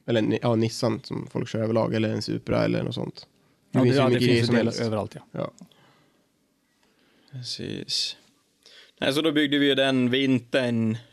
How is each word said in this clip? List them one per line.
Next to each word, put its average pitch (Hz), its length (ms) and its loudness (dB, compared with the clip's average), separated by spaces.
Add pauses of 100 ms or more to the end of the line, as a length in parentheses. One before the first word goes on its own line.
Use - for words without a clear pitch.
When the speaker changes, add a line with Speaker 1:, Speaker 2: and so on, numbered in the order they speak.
Speaker 1:
Eller 117 160 2
en, 110 200 0
ja, 120 120 2
Nissan 113 500 0
som - 260 -10
folk - 180 -6
kör 110 140 -6
överlag, 113 320 0
eller 110 140 0
en 110 140 -4
Supra 113 420 -2
eller 113 180 0
något - 120 -6
sånt. - 320 -10 (460)
Det 127 60 0
Speaker 2:
Ja, 131 60 4
Speaker 1:
finns 127 120 4
Speaker 2:
det, 139 60 4
Speaker 1:
hur - 20 4
Speaker 2:
ja, 131 40 4
det 123 60 4
Speaker 1:
mycket 120 120 2
Speaker 2:
finns - 20 4
Speaker 1:
grejer 117 120 4
Speaker 2:
ju 117 60 2
Speaker 1:
som 120 80 2
Speaker 2:
delar 113 100 2
Speaker 1:
helst. 117 160 -2
Speaker 2:
överallt, 107 340 -4
ja. - 60 -18 (120)
Speaker 1:
Ja. - 180 -6 (1800)
Speaker 3:
Precis. - 840 -8 (840)
Nej, 127 120 0
så 147 100 0
då 156 100 2
byggde 147 260 2
vi 143 80 4
ju 139 80 4
den 131 360 2
vintern 120 840 0 (160)